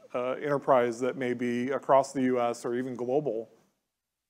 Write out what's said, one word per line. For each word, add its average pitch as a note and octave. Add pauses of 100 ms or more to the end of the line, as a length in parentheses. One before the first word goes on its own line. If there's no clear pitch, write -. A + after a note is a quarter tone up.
(140)
uh, B2+
enterprise B2+
that B2+
may B2+
be A#2+
across C3+
the C3+
U B2+
S A#2+
or A#2+
even B2+
global, A#2+ (800)